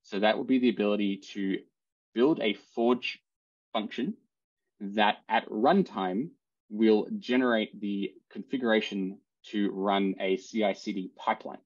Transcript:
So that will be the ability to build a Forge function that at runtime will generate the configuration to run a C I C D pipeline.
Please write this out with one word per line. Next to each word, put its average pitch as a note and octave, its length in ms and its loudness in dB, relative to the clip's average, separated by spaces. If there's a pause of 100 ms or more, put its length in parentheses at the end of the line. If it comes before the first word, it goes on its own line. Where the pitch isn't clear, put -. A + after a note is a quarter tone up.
So - 180 -8
that G#2+ 160 4
will G#2 100 -4
be C3 120 2
the B2 120 4
ability G#2 480 0 (160)
to F#2+ 260 -4 (560)
build C3+ 260 2
a G#2+ 140 0 (180)
Forge A#2+ 460 0 (520)
function A#2+ 440 -4 (640)
that G#2 380 2 (120)
at A2+ 180 0
runtime A2 840 0 (420)
will G#2+ 360 4 (120)
generate A#2+ 600 0
the G2+ 340 -4 (180)
configuration G#2+ 880 -2 (260)
to G2+ 260 -2
run G2 500 0
a F#2+ 160 0
C A2 260 -4
I G2 80 2
C G2 220 -8
D F#2 240 -8
pipeline. - 480 -6